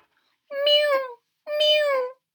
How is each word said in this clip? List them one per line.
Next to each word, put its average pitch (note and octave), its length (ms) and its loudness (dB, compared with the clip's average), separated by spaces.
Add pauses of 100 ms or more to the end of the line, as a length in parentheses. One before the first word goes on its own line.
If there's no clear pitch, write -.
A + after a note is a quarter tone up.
(500)
Mew, C#5+ 680 0 (280)
mew, D5 680 0 (220)